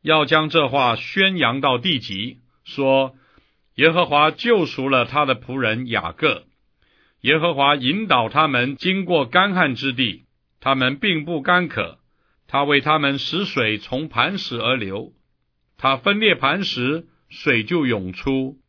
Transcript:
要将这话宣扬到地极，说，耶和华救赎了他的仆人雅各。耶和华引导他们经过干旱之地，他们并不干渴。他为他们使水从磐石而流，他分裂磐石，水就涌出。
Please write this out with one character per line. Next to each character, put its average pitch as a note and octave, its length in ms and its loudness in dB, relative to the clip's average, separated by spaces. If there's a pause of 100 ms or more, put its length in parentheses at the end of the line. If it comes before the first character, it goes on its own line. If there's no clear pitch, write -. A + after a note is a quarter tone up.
要 D#3 240 2
将 D#3 240 2
这 D3+ 180 2
话 B2 280 2
宣 F#3+ 420 0
扬 B2+ 220 2
到 C3 180 2
地 B2 220 -2
极， A2 400 -10 (240)
说， C3+ 520 0 (600)
耶 D#3 160 4
和 E3+ 140 2
华 D3 260 4
救 G3+ 340 2
赎 C3 220 -6
了 B2+ 180 4
他 C#3+ 200 0
的 C3 100 0
仆 B2+ 220 -10
人 A#2+ 300 -2
雅 F#2 240 -4
各。 B2 340 -2 (760)
耶 D3+ 180 2
和 E3+ 140 0
华 C#3 220 2
引 D#3+ 320 -2
导 B2 220 2
他 D3+ 180 2
们 C3 300 -2
经 F#3+ 260 -2
过 E3 220 0
干 F#3 280 0
旱 D#3 220 0
之 C3 160 -4
地， A#2 340 -4 (360)
他 C3+ 140 2
们 C3 220 -2
并 D#3+ 280 -2
不 D#3+ 160 -6
干 F3+ 260 2
渴。 G2 320 -8 (480)
他 C#3 160 0
为 C#3+ 160 2
他 D3+ 200 2
们 C#3 180 0
使 - 260 -4
水 A2 360 -2
从 C#3+ 280 -8
磐 D3 300 -2
石 A#2+ 200 -8
而 A#2 180 0
流， G#2 380 -8 (640)
他 C3+ 200 0
分 G3+ 220 0
裂 G#3 160 4
磐 D#3+ 280 -2
石， C#3 440 -4 (200)
水 A#2+ 360 0
就 D3+ 240 0
涌 F#2+ 260 -2
出。 C3+ 560 -4